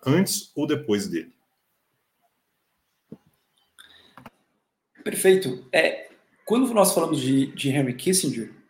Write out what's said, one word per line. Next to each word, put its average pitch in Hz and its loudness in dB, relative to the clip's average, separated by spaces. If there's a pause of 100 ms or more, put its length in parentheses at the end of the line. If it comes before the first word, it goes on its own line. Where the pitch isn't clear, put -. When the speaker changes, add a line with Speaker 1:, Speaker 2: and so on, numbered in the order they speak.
Speaker 1:
antes 165 -2
ou 160 -4
depois 104 -2
dele. - -8 (3750)
Speaker 2:
Perfeito. - 0
É, - 0 (380)
quando 240 0
nós 196 4
falamos 160 0
de, 135 2
de - -6
Henry 135 0
Kissinger, 127 -2 (180)